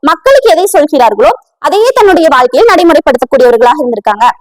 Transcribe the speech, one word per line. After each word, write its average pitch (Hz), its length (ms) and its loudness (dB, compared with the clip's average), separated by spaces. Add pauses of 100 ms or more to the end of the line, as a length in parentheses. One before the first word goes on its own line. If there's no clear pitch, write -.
(100)
மக்களுக்கு 523 460 0
எதை 359 100 -2 (100)
சொல்கிறார்களோ 277 560 0 (340)
அதையே 427 300 0
தன்னுடைய 370 380 2
வாழ்க்கையில் 262 360 0
நடைமுறைப்படுத்தக்கூடியவர்களாக 277 1120 0
இருந்திருக்காங்க. 220 420 -4 (160)